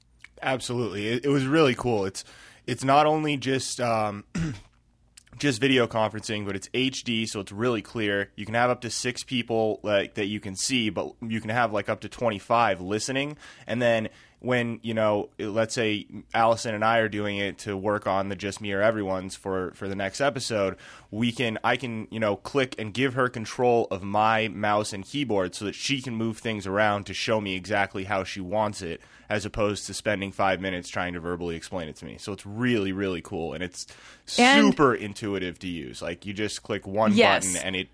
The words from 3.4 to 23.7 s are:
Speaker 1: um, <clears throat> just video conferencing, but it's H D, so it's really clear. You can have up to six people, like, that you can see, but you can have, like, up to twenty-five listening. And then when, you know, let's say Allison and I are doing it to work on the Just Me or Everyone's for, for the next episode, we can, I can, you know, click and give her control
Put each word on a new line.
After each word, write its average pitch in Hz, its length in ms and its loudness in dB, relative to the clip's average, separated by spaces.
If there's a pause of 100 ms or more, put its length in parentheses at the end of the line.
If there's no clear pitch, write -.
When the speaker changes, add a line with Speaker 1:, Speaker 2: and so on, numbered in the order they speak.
Speaker 1:
um, 107 420 0 (120)
<clears throat> 160 200 -2 (840)
just 131 220 0
video 131 260 6
conferencing, 107 600 -2
but 98 100 -4
it's - 160 -10
H 131 320 0
D, 113 220 0
so 107 140 -6
it's 95 120 -10
really 110 300 0
clear. 101 540 -2
You 104 100 -10
can 107 80 -4
have 123 160 4
up 123 120 -2
to 113 80 -6
six - 320 -4
people, 113 600 -2
like, 101 320 2
that 107 120 -2
you 104 140 -4
can 95 160 -10
see, 120 320 0
but 85 320 -4
you 113 200 -4
can 107 100 -6
have, 117 220 2
like, 104 180 -2
up 104 100 -4
to 104 80 -12
twenty-five 110 720 0
listening. 135 560 -2 (300)
And 117 160 0
then 113 260 4 (320)
when, 120 420 0
you 113 120 -4
know, 107 440 2
let's 107 360 -2
say 107 320 0 (260)
Allison 113 420 4
and 107 100 0
I 113 140 6
are 110 100 4
doing 101 300 -2
it 98 220 -2
to 101 160 -4
work 104 300 0
on 98 220 0
the 98 80 -4
Just 98 240 -6
Me 104 120 -6
or 98 100 0
Everyone's 95 520 0
for, 95 400 -4
for 98 140 -8
the 95 80 -4
next 98 240 -4
episode, 113 560 0 (340)
we 117 220 0
can, 113 320 -2
I 123 120 4
can, 113 340 -6
you 113 100 -6
know, 104 160 2
click 131 420 -2
and 110 140 -6
give 123 220 0
her 127 140 2
control 120 600 2